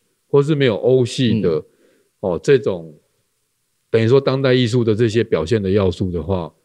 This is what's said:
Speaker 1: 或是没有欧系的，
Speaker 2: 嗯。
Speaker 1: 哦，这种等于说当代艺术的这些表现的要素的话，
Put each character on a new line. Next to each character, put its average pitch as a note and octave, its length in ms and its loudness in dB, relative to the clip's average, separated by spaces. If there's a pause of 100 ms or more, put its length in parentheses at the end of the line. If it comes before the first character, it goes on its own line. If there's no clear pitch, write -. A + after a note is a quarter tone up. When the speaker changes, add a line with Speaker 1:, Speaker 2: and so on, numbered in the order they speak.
(280)
Speaker 1:
或 C#3+ 140 2
是 D3+ 120 0
没 C#3 100 0
有 A2+ 120 2
欧 B2+ 280 2
系 A#2 380 0
的， E2+ 140 0
Speaker 2:
嗯。 D2+ 80 -6 (560)
Speaker 1:
哦， F2 220 -4
这 C#3+ 160 2
种 E2+ 360 -6 (960)
等 A2+ 120 0
于 A2 60 0
说 C3 100 4
当 C3+ 220 -2
代 C3 140 2
艺 B2+ 120 2
术 A#2+ 160 0
的 A2 120 2
这 A2+ 140 0
些 A2 140 0
表 E2 220 -2
现 G#2 180 -2
的 F#2+ 80 -2
要 F#2+ 200 2
素 F#2 200 -4
的 E2+ 120 -6
话， E2+ 300 -6 (120)